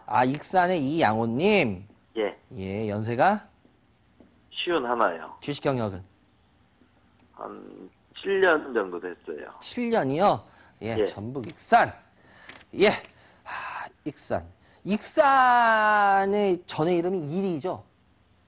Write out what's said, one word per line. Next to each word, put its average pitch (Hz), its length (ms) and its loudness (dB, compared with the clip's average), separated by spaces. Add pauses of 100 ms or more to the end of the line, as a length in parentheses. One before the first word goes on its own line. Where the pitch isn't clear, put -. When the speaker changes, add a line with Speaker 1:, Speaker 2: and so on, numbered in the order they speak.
Speaker 1:
아, 117 180 2
익산의 175 580 0
이양호님? 123 1000 0 (320)
Speaker 2:
예. 101 200 -4 (200)
Speaker 1:
예, 98 320 -6
연세가? 120 580 0 (1040)
Speaker 2:
쉬운 170 320 -2
하나요. 98 580 0
Speaker 1:
주식 143 200 -8
경력은? 110 420 -2 (1300)
Speaker 2:
한 101 520 -16 (320)
칠 190 200 0
년 151 320 4
정도 95 260 -2
됐어요. 80 600 -12
Speaker 1:
칠 240 300 -4
년이요? 160 520 2 (420)
예, 110 140 -4
Speaker 2:
예. 104 80 2
Speaker 1:
전북 110 420 -8
익산. 175 460 2 (840)
예. 190 80 6 (560)
하, - 440 -12 (180)
익산. 101 400 -6 (380)
익산의 214 1800 4
전의 170 320 0
이름이 180 220 -2
이리죠? 165 640 -4 (640)